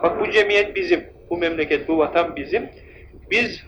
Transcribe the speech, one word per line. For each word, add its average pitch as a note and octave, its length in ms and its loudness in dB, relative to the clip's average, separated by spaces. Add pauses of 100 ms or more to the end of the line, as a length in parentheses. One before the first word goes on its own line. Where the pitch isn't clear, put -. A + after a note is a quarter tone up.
Bak F3 160 0
bu G#3+ 120 -2
cemiyet G3+ 440 2
bizim, F3 280 0 (260)
bu E3+ 80 -4
memleket, D#3+ 500 -2
bu D#3+ 100 0
vatan D#3+ 380 0
bizim. D3+ 340 -4 (600)
Biz A3 360 -2